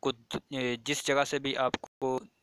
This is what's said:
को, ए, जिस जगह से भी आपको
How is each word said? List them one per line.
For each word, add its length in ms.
को, 80
ए, 260
जिस 260
जगह 200
से 140
भी 220
आपको 580